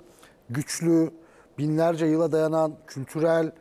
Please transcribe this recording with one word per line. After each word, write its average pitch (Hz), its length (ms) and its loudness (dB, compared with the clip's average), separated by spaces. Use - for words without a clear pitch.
güçlü, 160 640 0
binlerce 156 480 0
yıla 156 260 2
dayanan 156 420 0
kültürel, 160 720 -2